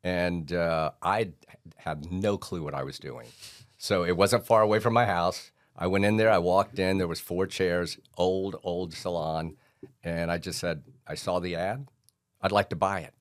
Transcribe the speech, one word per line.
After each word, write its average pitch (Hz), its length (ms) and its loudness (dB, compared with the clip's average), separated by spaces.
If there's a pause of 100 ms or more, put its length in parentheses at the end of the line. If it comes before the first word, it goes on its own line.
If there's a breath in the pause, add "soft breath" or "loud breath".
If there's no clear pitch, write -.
And, 87 480 -2
uh, 85 420 0 (100)
I 98 300 0 (440)
had 78 340 -8
no 98 280 0
clue 85 240 -8
what 73 120 -6
I 69 100 -6
was 67 140 -12
doing. 62 280 -14 (500 loud breath)
So 95 260 0
it 87 140 2
wasn't 101 300 4
far 110 160 6
away 107 160 4
from 113 160 0
my 117 100 6
house. 90 480 -2 (240)
I 90 120 -2
went 98 180 4
in 107 100 4
there, 110 140 6
I 98 80 6
walked 90 400 2
in, 95 180 2
there 90 120 0
was 82 120 -6
four 90 260 -2
chairs, 87 520 -2 (180)
old, 95 460 0
old 87 320 -4
salon. 80 600 -4 (460 loud breath)
And 85 280 -4
I 85 80 0
just 82 200 -8
said, 82 260 -4 (220)
"I 78 100 -8
saw 90 220 -2
the 87 180 -4
ad. 110 300 -6 (540)
I'd 95 120 0
like 101 180 4
to 95 60 -4
buy 95 240 0
it." - 200 -12